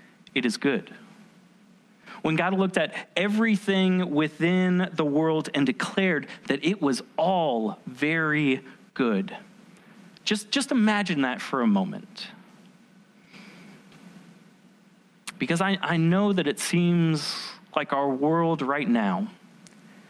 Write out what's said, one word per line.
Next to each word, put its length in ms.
"It 100
is 140
good." 340
When 160
God 180
looked 220
at 400
everything 1000
within 800
the 120
world 500
and 120
declared 640
that 160
it 160
was 220
all 680
very 760
good. 420
Just, 260
just 220
imagine 500
that 180
for 200
a 60
moment. 640
Because 220
I, 220
I 140
know 360
that 140
it 120
seems 760
like 160
our 160
world 540
right 260
now 400